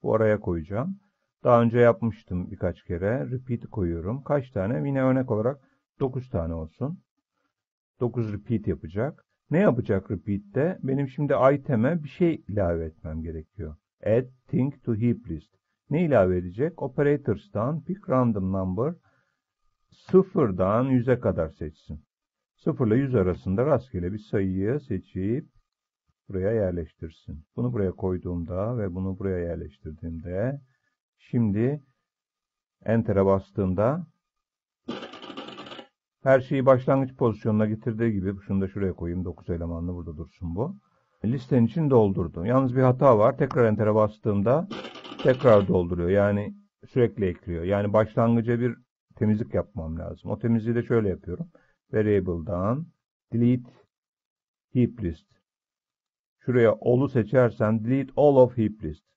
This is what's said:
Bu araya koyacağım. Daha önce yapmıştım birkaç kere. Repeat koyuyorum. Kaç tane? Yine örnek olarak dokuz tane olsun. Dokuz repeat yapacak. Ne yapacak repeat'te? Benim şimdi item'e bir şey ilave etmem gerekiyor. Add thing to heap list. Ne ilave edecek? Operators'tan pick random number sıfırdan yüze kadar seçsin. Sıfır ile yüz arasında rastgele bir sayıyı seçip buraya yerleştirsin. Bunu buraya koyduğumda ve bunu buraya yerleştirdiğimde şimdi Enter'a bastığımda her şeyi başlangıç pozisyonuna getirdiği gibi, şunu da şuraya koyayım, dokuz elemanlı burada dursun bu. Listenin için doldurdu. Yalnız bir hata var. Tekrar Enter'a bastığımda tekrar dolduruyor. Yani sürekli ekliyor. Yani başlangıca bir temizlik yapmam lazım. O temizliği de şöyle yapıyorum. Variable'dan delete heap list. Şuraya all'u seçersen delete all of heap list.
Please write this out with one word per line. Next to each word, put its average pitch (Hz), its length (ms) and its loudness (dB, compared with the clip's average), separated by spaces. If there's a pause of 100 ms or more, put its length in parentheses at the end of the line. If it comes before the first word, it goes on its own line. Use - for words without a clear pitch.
Bu 120 120 0
araya 107 240 2
koyacağım. 98 600 -6 (440)
Daha 120 180 6
önce 117 180 2
yapmıştım 113 720 2
birkaç 90 320 -6
kere. 110 480 -4
Repeat 127 400 -8
koyuyorum. 90 520 -4
Kaç 143 280 -4
tane? 127 360 -4
Yine 135 140 -2
örnek 131 300 0
olarak 113 280 -2 (400)
dokuz 131 300 -6
tane 82 240 -4
olsun. 127 460 -10 (1000)
Dokuz 113 340 -4
repeat 101 340 -4
yapacak. 95 580 -6 (260)
Ne 156 80 2
yapacak 117 520 0
repeat'te? 107 720 -4
Benim 135 240 -2
şimdi 143 260 -4 (200)
item'e 139 500 0
bir 143 60 -12
şey - 380 -2
ilave 87 380 -2
etmem 80 360 -10
gerekiyor. 80 540 -12 (300)
Add 117 200 2 (220)
thing - 360 -2
to 120 120 -2
heap 117 340 -2
list. - 260 -12 (340)
Ne 165 160 0
ilave 95 320 4
edecek? 90 440 -4
Operators'tan 139 1000 -2
pick - 260 -10
random 113 420 2
number 95 420 -2 (960)
sıfırdan 117 960 2
yüze 127 360 2
kadar 85 300 -2
seçsin. - 540 -14 (520)
Sıfır 131 320 -2
ile 104 80 4
yüz 131 200 0
arasında 92 500 0
rastgele 95 480 -2
bir 107 40 -8
sayıyı 98 640 -2
seçip 104 680 -6 (800)
buraya 95 220 -2
yerleştirsin. 87 920 -6 (100)
Bunu 123 180 -4
buraya 98 180 -2
koyduğumda 90 840 -4
ve 98 180 -6
bunu 92 240 -6
buraya 95 200 -4
yerleştirdiğimde 85 1200 -8 (560)
şimdi 117 680 0 (1000)
Enter'a 104 400 2
bastığımda 98 840 0 (2250)
her 135 160 6
şeyi 131 260 -2
başlangıç 135 500 2
pozisyonuna 107 500 0
getirdiği 113 460 -2
gibi, 95 360 -4
şunu 98 140 0
da 95 60 -2
şuraya 95 260 -4
koyayım, 87 320 -6
dokuz 87 240 -12
elemanlı 85 440 -6
burada 85 240 -12
dursun 82 380 -10
bu. 156 200 -4 (500)
Listenin 123 400 2
için 151 240 0
doldurdu. 98 560 2
Yalnız 127 300 2
bir 131 60 2
hata 127 360 4
var. 123 200 4
Tekrar 135 280 2
Enter'a 107 300 2
bastığımda 107 720 0 (560)
tekrar 120 440 6
dolduruyor. 87 420 0
Yani 101 460 2 (320)
sürekli 123 380 0
ekliyor. 85 380 -4
Yani 101 300 0
başlangıca 117 640 2
bir 120 160 -2 (400)
temizlik 107 380 0
yapmam 80 460 -6
lazım. 82 320 -10
O 107 80 -6
temizliği 117 360 0
de 120 80 0
şöyle 113 260 2
yapıyorum. 87 380 -6 (460)
Variable'dan 98 920 0 (460)
delete 123 380 0 (1000)
heap 120 300 0
list. 80 240 -8 (1120)
Şuraya 120 420 4
all'u 123 280 2
seçersen 110 760 2
delete 135 300 -2
all 143 200 6
of 127 220 6
heap 107 260 -2
list. - 220 -8 (120)